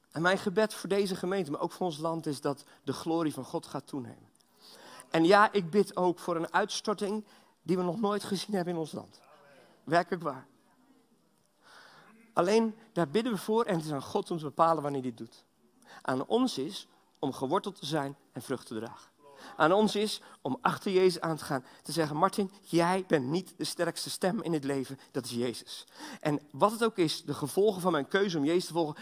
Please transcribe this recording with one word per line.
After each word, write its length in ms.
En 120
mijn 160
gebed 360
voor 140
deze 280
gemeente, 340
maar 100
ook 120
voor 140
ons 120
land, 280
is 140
dat 240
de 100
glorie 420
van 100
God 220
gaat 200
toenemen. 420
En 140
ja, 280
ik 180
bid 260
ook 220
voor 180
een 160
uitstorting 720
die 140
we 60
nog 180
nooit 240
gezien 300
hebben 200
in 60
ons 120
land. 280
Werkelijk 380
waar. 240
Alleen, 440
daar 160
bidden 240
we 60
voor 260
en 120
het 80
is 80
aan 100
God 280
om 80
te 60
bepalen 380
wanneer 180
hij 100
dit 80
doet. 260
Aan 240
ons 320
is 300
om 140
geworteld 460
te 80
zijn 300
en 100
vrucht 240
te 80
dragen, 400
aan 160
ons 240
is 240
om 180
achter 320
Jezus 280
aan 160
te 80
gaan. 200
Te 100
zeggen, 240
"Martin, 340
jij 460
bent 200
niet 300
de 80
sterkste 460
stem 320
in 100
het 120
leven. 340
Dat 140
is 60
Jezus. 560
En 200
wat 220
het 120
ook 140
is, 260
de 100
gevolgen 460
van 120
mijn 160
keuze 300
om 60
Jezus 220
te 60
volgen, 300